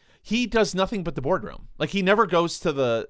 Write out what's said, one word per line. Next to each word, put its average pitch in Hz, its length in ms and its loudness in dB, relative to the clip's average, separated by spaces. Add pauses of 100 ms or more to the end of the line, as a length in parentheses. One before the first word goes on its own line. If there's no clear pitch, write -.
(220)
he 240 240 -2
does 214 280 2
nothing 185 300 -2
but 170 100 -4
the - 60 -6
boardroom. 131 560 -4
Like, 147 140 -2
he 196 100 -2
never 208 240 4
goes 170 360 2
to 165 120 0
the 120 380 0